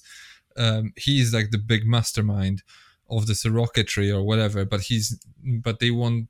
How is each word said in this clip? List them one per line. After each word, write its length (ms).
um, 400
he's, 380
like, 180
the 60
big 280
mastermind 800
of 180
this 180
rocketry 680
or 100
whatever, 400
but 180
he's, 380
but 180
they 120
want, 380